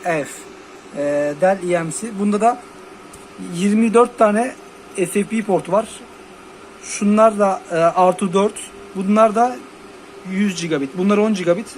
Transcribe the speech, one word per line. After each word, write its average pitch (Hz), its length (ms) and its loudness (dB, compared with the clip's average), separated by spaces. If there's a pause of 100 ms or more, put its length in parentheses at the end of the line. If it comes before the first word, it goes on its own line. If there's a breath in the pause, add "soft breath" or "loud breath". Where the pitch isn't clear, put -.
F. 160 240 -2 (720)
Ee, 147 440 -2
Dell 185 300 2
E 170 80 2
M 165 120 -6 (100)
C. 214 180 -8
Bunda 208 220 0
da 233 200 2 (960)
yirmi 202 380 2
dört 240 240 4
tane 220 380 2 (400)
S 190 100 -2
F 202 180 -2
P 220 180 -4
portu 170 300 -2
var. 214 180 0 (920)
Şunlar 208 560 2
da, 196 220 0 (100)
e, 175 40 -4
artı 180 580 2
dört. 202 200 2 (420)
Bunlar 208 400 2
da 247 200 0 (760)
yüz 190 300 -2
gigabit. 151 360 -4
Bunlar 202 200 2
on 214 160 2
gigabit. 180 340 0 (100)